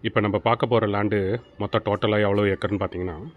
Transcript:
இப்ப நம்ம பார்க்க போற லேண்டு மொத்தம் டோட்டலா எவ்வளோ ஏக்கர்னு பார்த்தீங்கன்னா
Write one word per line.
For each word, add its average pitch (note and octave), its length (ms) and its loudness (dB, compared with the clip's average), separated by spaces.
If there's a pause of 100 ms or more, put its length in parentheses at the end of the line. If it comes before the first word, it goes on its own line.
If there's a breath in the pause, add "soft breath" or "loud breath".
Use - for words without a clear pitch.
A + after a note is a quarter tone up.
இப்ப A2+ 180 0
நம்ம G#2 200 0
பார்க்க A#2 260 2
போற A2 220 2
லேண்டு G#2 540 0 (160)
மொத்தம் G#2 280 -2
டோட்டலா G#2 360 2
எவ்வளோ G2+ 200 2
ஏக்கர்னு G2 380 0
பார்த்தீங்கன்னா F2+ 580 -6